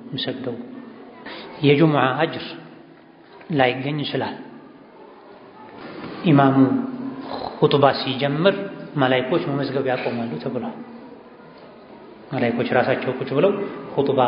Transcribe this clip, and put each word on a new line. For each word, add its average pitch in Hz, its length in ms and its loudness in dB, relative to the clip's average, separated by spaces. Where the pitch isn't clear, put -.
የምሰግደው? 127 520 -8
የጀሙዓ 143 440 6
አጅር 156 300 -2
ላይገኝ 135 500 2
ይችላል። 131 360 -4
ኢማሙ 139 300 6
ኹጥባ 147 320 4
ሲጀምር 143 600 0
መላኢኮች 131 500 2
መመዝገብ 135 420 -2
ያቆማሉ 120 520 -4
ተብሏል። 120 360 -6
መላኢኮች 120 440 0
ራሳቸው 131 420 0
ቁጭ - 200 -6
ብለው 170 180 4
ኹጥባ፣ 139 380 0